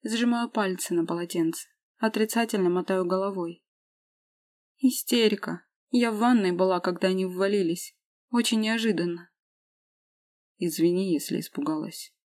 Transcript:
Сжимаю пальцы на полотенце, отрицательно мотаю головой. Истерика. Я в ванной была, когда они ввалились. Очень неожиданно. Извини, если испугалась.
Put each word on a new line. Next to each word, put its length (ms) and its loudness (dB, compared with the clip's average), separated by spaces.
Сжимаю 440 0
пальцы 460 -2
на 100 2
полотенце, 640 -2
отрицательно 720 0
мотаю 340 0
головой. 580 -4
Истерика. 880 0
Я 220 2
в 60 -4
ванной 340 4
была, 260 2
когда 300 0
они 180 0
ввалились. 720 -2
Очень 300 2
неожиданно. 680 0
Извини, 540 0
если 280 -2
испугалась. 760 -8